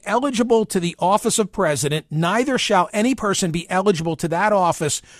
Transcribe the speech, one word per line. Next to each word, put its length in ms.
eligible 600
to 120
the 220
office 400
of 100
president. 580
Neither 480
shall 360
any 240
person 340
be 180
eligible 460
to 140
that 240
office 500